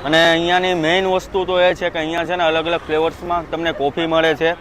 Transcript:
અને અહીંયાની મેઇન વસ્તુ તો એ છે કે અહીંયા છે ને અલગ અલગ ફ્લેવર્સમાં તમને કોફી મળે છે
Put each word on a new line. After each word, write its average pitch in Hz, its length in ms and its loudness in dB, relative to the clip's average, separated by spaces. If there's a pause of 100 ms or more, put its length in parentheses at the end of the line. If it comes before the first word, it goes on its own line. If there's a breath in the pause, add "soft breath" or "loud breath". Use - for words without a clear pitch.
અને 160 260 4
અહીંયાની 180 440 2
મેઇન 175 320 2
વસ્તુ 185 380 -2
તો 180 160 0
એ 180 140 4
છે 175 160 -4
કે 170 80 -6
અહીંયા 165 260 -4
છે 170 120 -4
ને 180 80 0
અલગ 160 220 2
અલગ 170 140 -2
ફ્લેવર્સમાં 165 720 -2
તમને 165 220 -2
કોફી 143 340 -2
મળે 160 280 2
છે 160 260 0